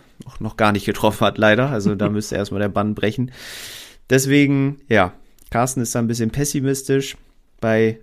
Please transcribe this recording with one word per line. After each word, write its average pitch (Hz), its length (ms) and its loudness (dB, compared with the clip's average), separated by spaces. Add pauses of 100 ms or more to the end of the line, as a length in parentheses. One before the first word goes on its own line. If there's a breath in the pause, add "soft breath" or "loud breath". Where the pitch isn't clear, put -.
(240 soft breath)
auch - 160 -16
noch 110 160 -8
gar 107 160 6
nicht 101 140 -2
getroffen 107 400 0
hat, 101 120 0
leider. 107 320 4
Also 104 240 -4
da 101 140 0
<laughs> - 20 -4
müsste 107 260 -4
erstmal 98 240 -4
der 104 100 0
Bann 104 240 -2
brechen. 123 360 -4 (800 loud breath)
Deswegen, 139 800 2
ja, 95 240 4 (380)
Carsten 127 320 -2
ist 113 120 -6
da 123 40 -2
ein 117 100 0
bisschen 113 220 -2
pessimistisch. 135 840 -2 (440)
Bei 110 420 2